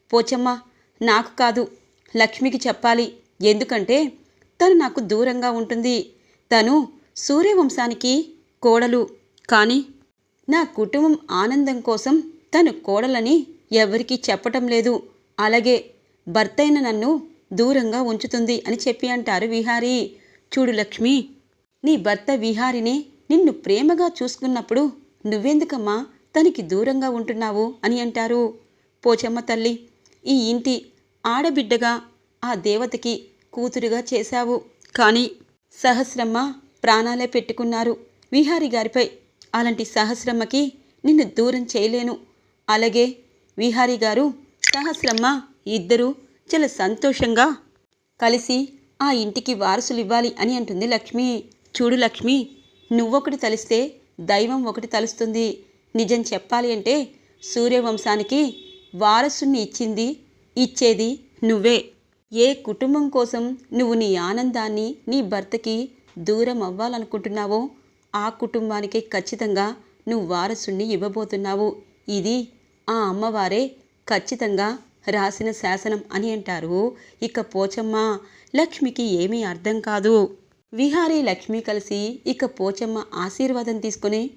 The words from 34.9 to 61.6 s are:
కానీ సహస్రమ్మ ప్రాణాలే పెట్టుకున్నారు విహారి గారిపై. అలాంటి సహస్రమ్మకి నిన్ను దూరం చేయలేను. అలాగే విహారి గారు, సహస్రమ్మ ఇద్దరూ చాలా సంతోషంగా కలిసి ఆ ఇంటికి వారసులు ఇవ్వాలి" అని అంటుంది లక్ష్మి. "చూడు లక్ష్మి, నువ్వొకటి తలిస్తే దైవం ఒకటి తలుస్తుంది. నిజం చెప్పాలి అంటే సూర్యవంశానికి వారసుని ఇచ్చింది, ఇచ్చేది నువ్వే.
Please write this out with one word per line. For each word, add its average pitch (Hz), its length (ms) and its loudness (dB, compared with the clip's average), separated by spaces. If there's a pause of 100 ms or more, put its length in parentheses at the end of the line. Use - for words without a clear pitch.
కానీ 226 340 4 (460)
సహస్రమ్మ 254 800 0 (300)
ప్రాణాలే 233 420 2
పెట్టుకున్నారు 233 720 -2 (360)
విహారి 302 420 2
గారిపై. 226 360 0 (440)
అలాంటి 233 300 0
సహస్రమ్మకి 233 880 -2 (320)
నిన్ను 302 200 6
దూరం 240 420 0 (100)
చేయలేను. 240 420 0 (500)
అలాగే 233 480 4 (420)
విహారి 247 380 2
గారు, 226 360 2 (420)
సహస్రమ్మ 269 640 -2 (260)
ఇద్దరూ 226 480 0 (400)
చాలా 311 120 4
సంతోషంగా 247 880 0 (640)
కలిసి 247 480 0 (340)
ఆ 285 80 2
ఇంటికి 240 440 -2
వారసులు 202 460 -2
ఇవ్వాలి" 233 380 0
అని 240 180 0
అంటుంది 208 300 -4
లక్ష్మి. 240 580 -2 (300)
"చూడు 247 220 2
లక్ష్మి, 247 540 0 (420)
నువ్వొకటి 233 440 0
తలిస్తే 226 580 -2 (260)
దైవం 220 440 0
ఒకటి 226 220 -6
తలుస్తుంది. 226 600 -2 (500)
నిజం 226 240 2
చెప్పాలి 240 520 -2
అంటే 233 360 0 (340)
సూర్యవంశానికి 233 1120 0 (380)
వారసుని 247 680 2
ఇచ్చింది, 226 540 -4 (400)
ఇచ్చేది 233 640 0 (240)
నువ్వే. 226 400 2 (480)